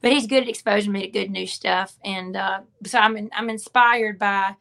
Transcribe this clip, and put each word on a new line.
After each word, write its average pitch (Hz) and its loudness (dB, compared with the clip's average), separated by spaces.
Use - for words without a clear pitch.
But 240 4
he's 269 0
good 262 4
at 247 -6
exposing 208 0
me 196 -4
to 185 -8
good 196 -4
new 185 -6
stuff. 185 -2
And, 185 -8
uh, 190 -4
so 247 0
I'm 220 4
in-, 208 -8
I'm 226 -4
inspired 226 2
by 196 0